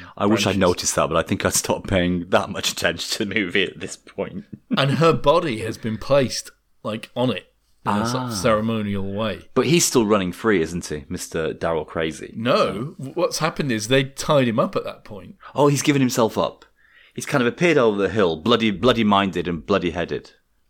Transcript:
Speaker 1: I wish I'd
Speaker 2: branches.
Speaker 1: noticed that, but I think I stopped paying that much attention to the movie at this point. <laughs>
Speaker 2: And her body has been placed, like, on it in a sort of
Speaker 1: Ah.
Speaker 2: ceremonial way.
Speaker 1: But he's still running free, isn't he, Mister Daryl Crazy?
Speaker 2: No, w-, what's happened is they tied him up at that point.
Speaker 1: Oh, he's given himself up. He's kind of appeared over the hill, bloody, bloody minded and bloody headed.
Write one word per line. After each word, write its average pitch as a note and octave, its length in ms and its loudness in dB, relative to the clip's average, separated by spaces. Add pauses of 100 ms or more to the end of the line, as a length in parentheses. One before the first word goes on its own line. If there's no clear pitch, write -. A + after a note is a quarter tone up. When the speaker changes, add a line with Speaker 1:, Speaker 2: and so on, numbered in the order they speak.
(160)
Speaker 1:
I G#2 100 -2
wish G#2 180 2
I'd G2+ 80 2
Speaker 2:
branches. F#2+ 80 0
Speaker 1:
noticed F2+ 360 2
that, D#2 140 2
but D#2+ 80 0
I E2 100 0
think G2 160 -2
I F#2+ 60 4
stopped - 400 -2
paying F2+ 400 0
that G2+ 200 2
much - 220 -4
attention F2 400 -4
to - 140 -4
the G2+ 100 -4
movie G2 280 0
at - 180 -6
this F#2+ 160 -10
point. - 520 -10
<laughs> - 60 -18 (220)
Speaker 2:
And C#3 140 2
her D#3+ 200 4
body C#3+ 500 2
has A2+ 160 -6
been A2 200 -6
placed, - 540 0 (320)
like, A2+ 320 -8
on B2 160 0
it F2+ 200 -8 (340)
in A2 60 0
a G#2 160 0
sort B2+ 180 -4
of B2 40 -6
Speaker 1:
Ah. A#2 60 -6
Speaker 2:
ceremonial G#2 760 0
way. G2 440 -6
Speaker 1:
But B2+ 100 2
he's D#3+ 180 4
still A#2+ 220 2
running G2+ 260 2
free, G2+ 300 2
isn't E2+ 240 -4
he, D2+ 240 -8
Mister D#2+ 460 -4
Daryl E2 320 -2
Crazy? D#2+ 500 -6
Speaker 2:
No, B2 640 -2
w-, C3 160 -12
what's E3+ 240 -2
happened D#3 320 -4
is G#2+ 160 -4
they C3+ 180 4
tied C3+ 420 2
him A2+ 120 0
up F#3+ 180 0
at A#2+ 80 -4
that - 180 -12
point. G2 320 -16 (200)
Speaker 1:
Oh, C3+ 120 6
he's D3 140 2
given C#3 200 2
himself A#2+ 360 2
up. - 260 -2 (520)
He's B2 100 -8
kind C#3 160 0
of A#2+ 60 2
appeared D#3+ 320 2
over A2 180 4
the G2 120 2
hill, F2 280 2
bloody, A2 340 2
bloody A2+ 320 2
minded G2 440 2
and E2+ 180 -4
bloody F2+ 260 2
headed. D#2 400 -6 (380)